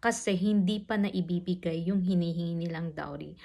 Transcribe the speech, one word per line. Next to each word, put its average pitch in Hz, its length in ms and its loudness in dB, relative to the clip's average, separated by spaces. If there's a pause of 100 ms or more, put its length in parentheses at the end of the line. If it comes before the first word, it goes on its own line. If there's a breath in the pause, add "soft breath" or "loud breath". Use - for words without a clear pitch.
kasi 226 320 2
hindi 202 480 4
pa 220 160 -2
naibibigay 175 880 0
yung 196 160 2
hinihingi 170 640 0
nilang 165 320 -6
dowry. 151 480 -8